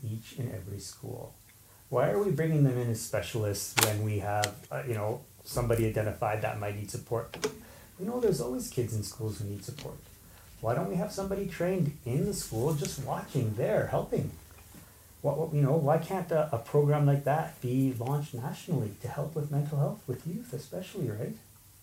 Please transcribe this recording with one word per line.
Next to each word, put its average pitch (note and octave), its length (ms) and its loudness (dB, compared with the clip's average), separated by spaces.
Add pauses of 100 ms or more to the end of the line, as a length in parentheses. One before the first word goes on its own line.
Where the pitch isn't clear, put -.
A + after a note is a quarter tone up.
each A2 340 -8
and A#2+ 160 -4
every G2 260 -10
school? - 540 -12 (560)
Why C3 220 4
are G#3 100 4
we G3+ 100 4
bringing D3+ 340 6
them B2 120 4
in A#2+ 140 0
as G#2+ 100 -2
specialists G#2 720 -2 (120)
when G#2+ 180 0
we G#2 160 0
have, G#2 340 0 (180)
uh, C3+ 160 -4
you A#2 60 -2
know, G#2+ 280 -2 (220)
somebody A2+ 440 2
identified G#2+ 540 0
that A2 180 -2
might G#2 180 -4
need G#2 140 -8
support? - 440 -6 (680)
You G3 60 -4
know, B3 120 -2
there's F3 220 4
always B2 260 -4
kids A2+ 280 -2
in G#2 80 -2
schools G#2+ 360 -6
who G#2 80 -4
need G2+ 160 -8
support. - 340 -12 (640)
Why A2+ 140 0
don't F3+ 160 0
we F#3 60 -2
have - 160 0
somebody G3 360 -2
trained E3+ 560 0
in C#3+ 220 0
the G3+ 80 0
school, B2+ 400 0
just C#3+ 320 -4
watching, C3 500 0
there, D#3 320 2
helping? - 440 0 (880)
What, C#3+ 160 2
what, D#3+ 160 -2
you D3 80 6
know, C#3+ 120 6
why D#3+ 260 6
can't F#3 320 -2
a, D3+ 200 4
a A#2 60 0
program D3 480 4
like C#3 200 6
that D3+ 360 0
be B2+ 380 2
launched D3 340 -2
nationally B2+ 580 -2 (120)
to - 40 -6
help - 280 -4
with D3 160 -2
mental C#3+ 260 0
health F#3 300 2
with B2+ 180 -6
youth G3 260 -6
especially, F3 600 -6
right? A2+ 240 -6 (480)